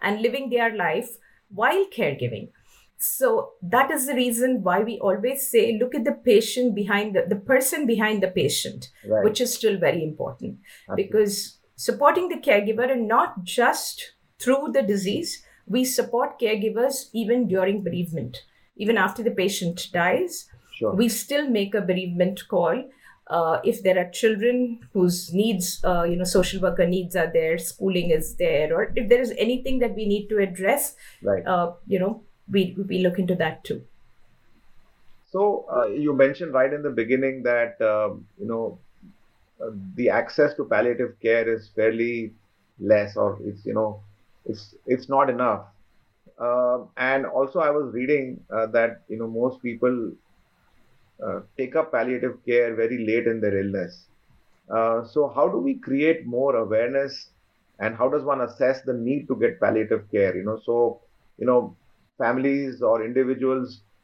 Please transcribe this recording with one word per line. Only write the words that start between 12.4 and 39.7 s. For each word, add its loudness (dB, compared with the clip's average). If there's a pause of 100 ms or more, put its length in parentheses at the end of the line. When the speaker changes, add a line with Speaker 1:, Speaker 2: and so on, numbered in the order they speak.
Speaker 1:
and 0
not 0
just -2 (260)
through 0
the 2
disease, -4 (240)
we 0
support -2
caregivers 0
even 0
during 0
bereavement. -6 (320)
Even 0
after 0
the 0
patient -2
dies, 0 (240)
Speaker 2:
Sure. -2
Speaker 1:
we 2
still -2
make 0
a 0
bereavement -2
call. 0 (420)
Uh, 0
if 0
there 4
are 0
children 0 (140)
whose 0
needs, 0
uh, 2
you 0
know, -2
social 2
worker 2
needs -2
are 0
there, 2
schooling -2
is 0
there, 2
or 0
if 0
there 8
is -2
anything 0
that 0
we -4
need 0
to 0
address, 0 (260)
Speaker 2:
Right. 0
Speaker 1:
uh, 0 (160)
you 0
know, -2 (260)
we, 0 (100)
we -2
look 2
into 0
that -4
too. -8 (1500)
Speaker 2:
So, 0
uh, 2
you -2
mentioned 2
right 2
in -4
the -4
beginning 0
that, 0
um, 0 (120)
you -10
know, -6 (840)
uh, -10 (260)